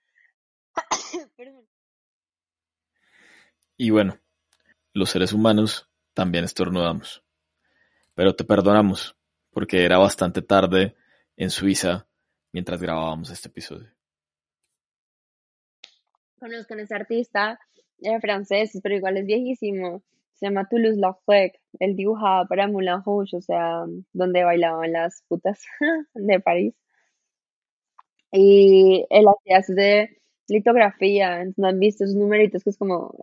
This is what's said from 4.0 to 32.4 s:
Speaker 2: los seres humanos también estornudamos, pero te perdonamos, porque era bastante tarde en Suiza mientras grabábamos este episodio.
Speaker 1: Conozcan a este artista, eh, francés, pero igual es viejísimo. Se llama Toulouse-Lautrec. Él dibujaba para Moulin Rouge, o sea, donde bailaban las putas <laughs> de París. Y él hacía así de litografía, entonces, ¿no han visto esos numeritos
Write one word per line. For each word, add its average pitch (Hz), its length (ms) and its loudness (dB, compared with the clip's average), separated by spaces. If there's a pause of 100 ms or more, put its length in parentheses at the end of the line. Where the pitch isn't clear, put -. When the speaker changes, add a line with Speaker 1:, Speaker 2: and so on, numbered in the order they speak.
Speaker 2:
los 95 180 -2
seres 92 200 0
humanos 107 580 0 (240)
también 87 300 -2
estornudamos, 87 800 -4 (920)
pero 92 200 2
te - 80 -8
perdonamos, 101 720 0 (360)
porque 90 340 0
era 90 140 4
bastante 95 420 0
tarde 95 540 2 (420)
en 92 120 -6
Suiza 92 580 -4 (440)
mientras 87 300 -8
grabábamos 82 480 -6
este - 180 -18
episodio. - 440 -20 (2500)
Speaker 1:
Conozcan 226 400 -14
a 214 40 -12
este 208 120 -12
artista, 220 640 -4 (400)
eh, 226 220 -4
francés, 202 640 -2
pero 202 120 -2
igual 190 220 -4
es 196 80 -6
viejísimo. 202 800 -4 (300)
Se - 120 -10
llama 196 240 -4
Toulouse-Lautrec. 202 880 0 (200)
Él 190 160 -2
dibujaba 196 500 0
para 196 220 -2
Moulin 190 360 -4
Rouge, 202 340 -4
o 180 40 -8
sea, 170 440 -4 (280)
donde 180 300 0
bailaban 165 480 0
las 165 360 -6
putas 190 360 -6 (160)
<laughs> 302 340 -4
de 202 260 0
París. 180 360 -2 (1600)
Y 190 800 6
él 214 180 6
hacía 196 300 4
así 196 160 -2
de 202 480 0 (260)
litografía, 202 920 0
entonces, 190 160 -8
¿no 196 100 0
han 190 120 0
visto 202 240 0
esos 196 120 -4
numeritos 208 480 0